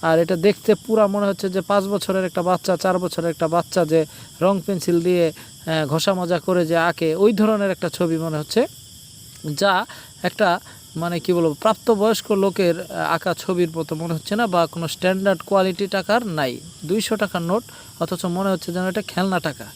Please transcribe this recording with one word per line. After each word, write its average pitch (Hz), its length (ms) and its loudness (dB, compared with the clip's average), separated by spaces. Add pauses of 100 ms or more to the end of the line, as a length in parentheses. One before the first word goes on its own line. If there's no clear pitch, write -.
আর 165 160 4
এটা 170 180 2
দেখতে 202 380 2
পুরা 214 320 2
মনে 202 200 0
হচ্ছে 196 220 -2
যে 185 120 -2
পাঁচ 196 240 2
বছরের 190 400 -2
একটা 180 180 -4
বাচ্চা, 180 340 0
চার 185 220 2
বছরের 170 320 -2
একটা 160 180 -2
বাচ্চা 170 360 0
যে 156 200 2 (360)
রং 190 260 2
পেন্সিল 175 340 0
দিয়ে, 170 320 2
আহ, - 540 -4
ঘষা 160 280 0
মাজা 180 240 -2
করে 175 280 2
যে 165 100 0
আঁকে, 165 380 0
ওই 202 180 4
ধরনের 214 380 2
একটা 175 180 -4
ছবি 165 300 0
মনে 160 200 -4
হচ্ছে, 220 280 0 (920)
যা 196 300 2 (360)
একটা, 185 380 0 (360)
মানে 170 240 -4
কি 180 120 -2
বলবো, 165 220 2
প্রাপ্তবয়স্ক 220 760 2
লোকের, 190 480 2
আহ, 151 100 -10
আঁকা 165 480 -2
ছবির 175 380 -2
মতো 160 180 -4
মনে 165 200 -4
হচ্ছে 180 220 -6
না, 233 100 0
বা 175 200 2
কোনো 165 220 -6
স্ট্যান্ডার্ড 190 540 0
কোয়ালিটি 190 440 0
টাকার 202 400 0
নাই। 147 340 -2 (240)
দুইশো 208 320 -2
টাকার 196 260 -2
নোট, 185 200 0 (380)
অথচ 170 240 -4
মনে 185 260 -2
হচ্ছে 185 220 -4
যেন 180 160 -2
এটা 190 140 -4
খেলনা 185 380 -2
টাকা। 135 240 -8 (100)